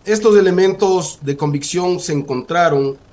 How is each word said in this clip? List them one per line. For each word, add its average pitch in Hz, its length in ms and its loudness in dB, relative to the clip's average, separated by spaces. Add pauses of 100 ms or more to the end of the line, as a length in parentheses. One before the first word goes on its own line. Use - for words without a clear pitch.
estos 214 320 2
elementos 190 840 2
de 143 140 -4
convicción 175 640 -2
se 170 120 -6
encontraron 139 840 -2 (160)